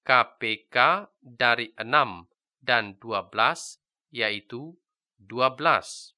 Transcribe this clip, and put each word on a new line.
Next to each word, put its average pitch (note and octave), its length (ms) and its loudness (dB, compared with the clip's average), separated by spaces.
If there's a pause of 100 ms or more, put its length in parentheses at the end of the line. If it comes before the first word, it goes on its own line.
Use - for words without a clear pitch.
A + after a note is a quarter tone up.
K - 80 -8 (320)
P G#2 280 -6
K E3 360 2 (160)
dari A#2+ 560 -2
enam A2 480 0 (360)
dan G#2 360 -2
dua G#2 320 -6
belas, B2 480 -2 (320)
yaitu A#2+ 640 -6 (440)
dua A#2 360 -2
belas. D3 640 -2